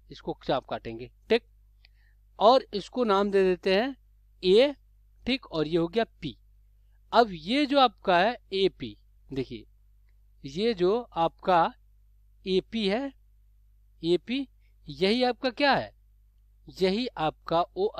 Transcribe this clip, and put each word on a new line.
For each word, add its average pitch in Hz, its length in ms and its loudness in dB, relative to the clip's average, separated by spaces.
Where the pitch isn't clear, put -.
इसको - 360 -10
चाप - 200 -2
काटेंगे। 117 440 -10
ठीक, 226 140 2
और 247 360 4
इसको 240 320 -4
नाम 202 240 2
दे 196 140 2
देते 185 300 0
हैं 254 200 0
ए। 233 320 4
ठीक, 254 220 -4
और 156 200 -4
ये 165 100 -2
हो 170 120 0
गया 220 160 -2
पी। 139 180 -12
अब 226 180 4
ये 190 360 -2
जो 285 140 0
आपका 202 380 2
है 226 180 2
एपी, 165 420 -2
देखिए 127 360 -8
ये 185 300 -4
जो 180 220 0
आपका 170 560 0
एपी 190 440 -2
है, 262 240 -4
एपी, 175 360 -2
यही 190 360 -2
आपका 247 300 -2
क्या 277 200 2
है, 117 180 -2
यही 190 420 -2
आपका 160 540 -4
ओ 185 260 -4